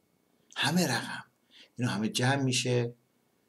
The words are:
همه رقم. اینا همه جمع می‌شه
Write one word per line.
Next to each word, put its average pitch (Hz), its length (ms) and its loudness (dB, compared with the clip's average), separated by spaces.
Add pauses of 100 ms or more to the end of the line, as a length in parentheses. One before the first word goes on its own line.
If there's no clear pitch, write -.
(560)
همه 165 320 2
رقم. - 360 -4 (540)
اینا 123 140 0
همه 107 180 0
جمع 131 340 0
می‌شه 123 500 0 (560)